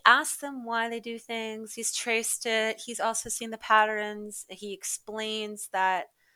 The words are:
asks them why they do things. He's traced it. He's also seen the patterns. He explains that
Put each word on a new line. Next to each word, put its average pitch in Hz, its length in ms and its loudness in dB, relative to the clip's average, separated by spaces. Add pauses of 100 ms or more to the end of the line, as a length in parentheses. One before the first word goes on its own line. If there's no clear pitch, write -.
asks 269 340 6
them 277 260 -8
why 226 240 0
they 233 100 -6
do 233 180 -8
things. 220 580 -8
He's 226 200 -4
traced 226 500 -2
it. 220 400 0
He's 233 140 -10
also 226 300 -2
seen 226 220 -6
the 220 80 -8
patterns. 208 920 2
He 196 260 -10
explains 214 960 -6
that 185 340 2 (300)